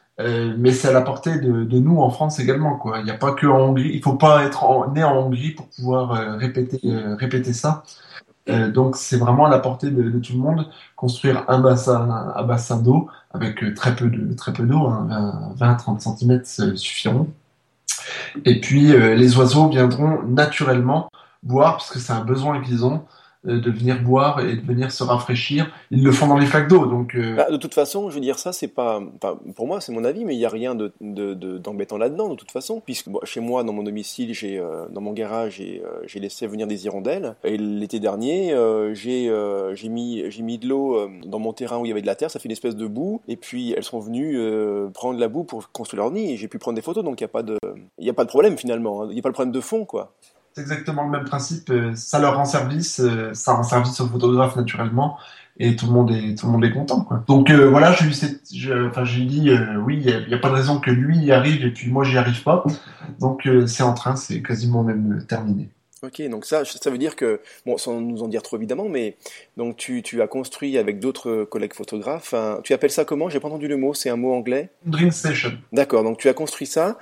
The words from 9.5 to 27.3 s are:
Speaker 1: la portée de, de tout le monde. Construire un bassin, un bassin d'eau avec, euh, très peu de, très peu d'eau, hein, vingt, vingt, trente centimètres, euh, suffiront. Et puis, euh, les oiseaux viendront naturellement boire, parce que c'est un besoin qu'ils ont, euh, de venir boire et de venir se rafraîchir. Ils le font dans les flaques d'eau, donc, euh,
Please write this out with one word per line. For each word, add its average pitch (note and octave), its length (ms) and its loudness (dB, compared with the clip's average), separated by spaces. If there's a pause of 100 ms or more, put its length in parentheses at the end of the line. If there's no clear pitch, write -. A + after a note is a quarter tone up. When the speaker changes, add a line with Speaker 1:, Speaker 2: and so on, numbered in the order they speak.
Speaker 1:
la C3+ 80 6
portée C3 320 -2
de, B2+ 120 2
de A#2 160 0
tout A#2+ 140 -6
le B2 60 -2
monde. D#3 320 0 (260)
Construire B2+ 520 0
un C3 120 4
bassin, A#2+ 760 2
un A#2+ 80 -4
bassin A#2+ 360 0
d'eau C#3 300 6 (240)
avec, G#2+ 300 -4
euh, G#2 120 -2
très A#2+ 200 0
peu A#2+ 140 0
de, A#2+ 260 -2
très - 180 -8
peu A#2+ 120 -2
d'eau, C#3 240 4
hein, A2 200 -2
vingt, G#2 460 -4
vingt, A#2+ 200 4
trente G#2+ 260 -4
centimètres, B2 480 2 (120)
euh, G#2 140 0
suffiront. - 540 -2 (1160)
Et A#2 160 6
puis, D3 320 6
euh, A2+ 220 8
les B2 220 8
oiseaux C3+ 320 8
viendront C3+ 580 2
naturellement C#3 840 2 (320)
boire, C3+ 340 4
parce - 140 -12
que C3 100 -8
c'est B2 120 -6
un A2+ 120 -4
besoin C3+ 380 -2
qu'ils B2 220 -2
ont, D3+ 180 0 (440)
euh, A#2 140 0
de A#2+ 100 -2
venir A#2+ 320 0
boire C3+ 380 2
et A#2+ 160 -2
de - 100 -6
venir B2 240 -2
se - 140 -6
rafraîchir. B2 680 0 (220)
Ils C3+ 100 4
le C3+ 80 6
font D3 160 4
dans C#3+ 100 6
les C#3+ 80 6
flaques D3 220 2
d'eau, E3 200 8
donc, A#2+ 280 -2
euh, A2+ 220 -2